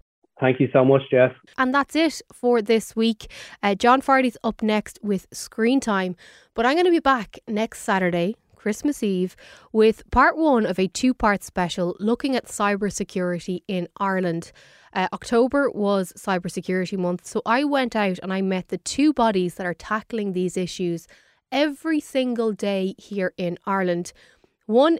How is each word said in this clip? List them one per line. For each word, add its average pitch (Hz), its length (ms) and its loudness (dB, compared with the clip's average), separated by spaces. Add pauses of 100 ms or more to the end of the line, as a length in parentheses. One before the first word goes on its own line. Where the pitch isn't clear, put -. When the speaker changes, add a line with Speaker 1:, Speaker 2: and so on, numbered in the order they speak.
(400)
Speaker 1:
Thank 127 200 2
you 135 140 2
so 135 100 6
much, 135 280 6
Jess. 127 200 4 (280)
Speaker 2:
And 262 160 0
that's 277 200 0
it 311 280 0 (100)
for 240 260 0
this 220 360 0
week. 226 360 0 (300)
Uh, 202 140 2
John 247 260 4
Farley's 262 420 2
up 226 200 -4
next 214 400 -2
with 202 280 -2
Screen 240 480 -2
Time. 190 360 -2 (400)
But 226 100 0
I'm 269 100 2
gonna 359 140 4
be 339 100 4
back 262 380 0 (100)
next 220 360 -4
Saturday, 185 520 0 (220)
Christmas 262 460 -4
Eve, 185 320 -2 (360)
with 220 380 4
part 269 260 4
one 285 300 4
of 180 140 -2
a 190 80 2
two-part 220 560 0
special 175 560 -4
looking 240 360 -2
at - 120 -4
cybersecurity 190 1200 -4
in 180 200 -4 (100)
Ireland. 185 540 -2 (400)
Uh, 185 220 -2
October 247 560 0
was 202 480 0
Cybersecurity 185 800 -4
Month, 180 300 -4
so - 180 -6
I 262 180 2
went 277 320 -2
out 202 280 0
and 190 100 -6
I 190 80 -2
met 190 280 -4
the 185 100 -6
two 294 340 0
bodies 190 420 0
that 185 120 -8
are 170 80 -4
tackling 208 580 -6
these 180 240 -2
issues 175 500 -4 (440)
every 302 480 0
single 240 540 -2
day 196 440 -2
here 196 400 -6
in 175 300 -4
Ireland. 180 460 -2 (520)
One 277 340 4